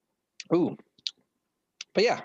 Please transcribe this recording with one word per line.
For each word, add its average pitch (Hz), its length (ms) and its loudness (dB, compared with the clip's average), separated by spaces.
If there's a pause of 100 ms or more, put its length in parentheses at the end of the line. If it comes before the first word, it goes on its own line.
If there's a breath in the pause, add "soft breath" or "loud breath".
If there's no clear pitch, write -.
(560)
Ooh. 165 220 0 (1160)
But 185 120 2
yeah, 226 200 0